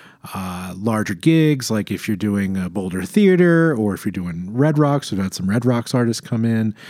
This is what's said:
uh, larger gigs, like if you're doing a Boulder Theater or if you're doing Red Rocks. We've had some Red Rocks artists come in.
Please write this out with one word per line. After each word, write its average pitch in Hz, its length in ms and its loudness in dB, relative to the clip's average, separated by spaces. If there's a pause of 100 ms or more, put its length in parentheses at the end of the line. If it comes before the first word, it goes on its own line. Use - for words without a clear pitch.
(340)
uh, 92 420 -10
larger 107 380 -2
gigs, 151 580 2
like 104 180 -2
if 101 180 -6
you're 107 100 -2
doing 98 400 -2
a 90 120 -4
Boulder 92 340 -6
Theater 175 720 4
or 104 180 0
if 87 100 -8
you're 104 80 -4
doing 90 420 -8
Red 147 240 2
Rocks. 143 340 2
We've 95 100 -2
had 95 120 -4
some 95 160 -4
Red 113 160 0
Rocks 120 300 0
artists 117 240 0
come 113 240 -4
in. 113 320 0 (140)